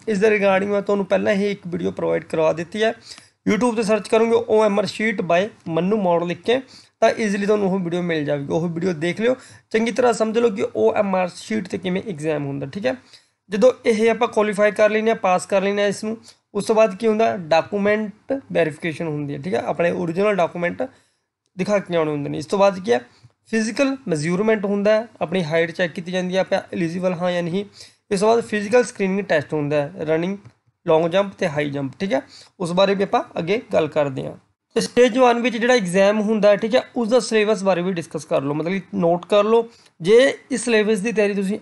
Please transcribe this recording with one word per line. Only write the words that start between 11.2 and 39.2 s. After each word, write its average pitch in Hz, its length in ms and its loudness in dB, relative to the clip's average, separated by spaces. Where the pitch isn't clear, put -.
ਸ਼ੀਟ 214 360 -6
'ਤੇ 196 140 -8
ਕਿਵੇਂ 180 300 -4
ਐਗਜ਼ਾਮ 151 380 -4
ਹੁੰਦਾ, 139 200 -8
ਠੀਕ 202 200 -6
ਹੈ। 262 80 0
ਜਦੋਂ 214 220 4
ਇਹ 226 240 2
ਆਪਾਂ 220 180 0
ਕੁਆਲੀਫਾਈ 208 420 2
ਕਰ 208 200 2
ਲੈਂਦੇ 220 200 0
ਹਾਂ, 220 60 2
ਪਾਸ 185 300 0
ਕਰ 196 160 0
ਲੈਂਦੇ 202 200 0
ਹਾਂ 202 60 2
ਇਸ 196 160 -6
ਨੂੰ, 220 120 -6
ਉਸ 202 100 -4
ਤੋਂ 226 100 0
ਬਾਅਦ 214 220 4
ਕੀ 226 100 -2
ਹੁੰਦਾ, 220 300 2
ਡਾਕੂਮੈਂਟ 202 1040 -2
ਵੈਰੀਫਿਕੇਸ਼ਨ 165 540 -2
ਹੁੰਦੀ 147 280 -6
ਹੈ, 143 40 -10
ਠੀਕ 180 160 -6
ਹੈ। 233 60 -2
ਆਪਣੇ 170 300 0
origignal 185 440 0
ਡਾਕੂਮੈਂਟ 175 480 -2
ਦਿਖਾ 196 200 0
ਕੇ 180 180 -4
ਆਉਣੇ 156 140 2
ਹੁੰਦੇ 147 200 -4
ਨੇ। 156 80 -6
ਇਸ 151 80 -8
ਤੋਂ 202 120 -2
ਬਾਅਦ 196 260 2
ਕੀ 233 80 0
ਹੈ, 247 80 2
ਫਿਜ਼ੀਕਲ 240 500 -2
ਮੈਜ਼ਰਮੈਂਟ 180 560 0
ਹੁੰਦਾ 202 360 2
ਹੈ, 233 80 -8
ਆਪਣੀ 180 240 -2
ਹਾਈਟ 165 260 0
ਚੈੱਕ 165 220 -4
ਕੀਤੀ 180 200 -10
ਜਾਂਦੀ 180 220 -4
ਹੈ, 190 60 2
ਆਪਾਂ 185 180 0
ਐਲੀਜੀਬਲ 180 420 -4
ਹਾਂ 180 180 -4
ਜਾਂ 175 100 -2
ਨਹੀਂ। 180 220 -4
ਇਸ 190 100 -2
ਤੋਂ 214 80 2
ਬਾਅਦ 233 120 4
ਫਿਜ਼ੀਕਲ 214 440 0
ਸਕਰੀਨਿੰਗ 196 420 -4
ਟੈਸਟ 156 280 0
ਹੁੰਦਾ 147 220 -2
ਹੈ, 143 220 -2
ਰਨਿੰਗ, 165 400 -2
ਲੌਂਗ 165 240 4
ਜੰਪ 190 280 0
ਤੇ 185 100 0
ਹਾਈ 147 220 -2
ਜੰਪ, 139 300 -6
ਠੀਕ 196 120 -4
ਹੈ। 269 100 0
ਉਸ 175 120 -4
ਬਾਰੇ 196 220 2
ਵੀ 196 80 -2
ਆਪਾਂ 233 360 -2
ਅੱਗੇ 185 240 -2
ਗੱਲ 165 160 2
ਕਰਦੇ 143 380 -2
ਹਾਂ। 160 100 -10
ਤੇ 226 60 0
ਸਟੇਜ 240 380 2
ਵਨ 240 220 4
ਵਿੱਚ 233 160 -2
ਜਿਹੜਾ 240 180 2
ਐਗਜ਼ਾਮ 196 460 2
ਹੁੰਦਾ 208 300 4
ਹੈ, 202 60 6
ਠੀਕ 226 180 -2
ਹੈ, 247 60 4
ਉਸ 233 120 0
ਦਾ 247 120 4
ਸਿਲੇਬਸ 214 440 0
ਬਾਰੇ 175 180 2
ਵੀ 190 100 -2
ਡਿਸਕਸ 160 320 -8
ਕਰ 156 180 0
ਲਓ, 143 120 -2
ਮਤਲਬ 156 180 -2
ਕਿ 196 80 -2
ਨੋਟ 175 320 2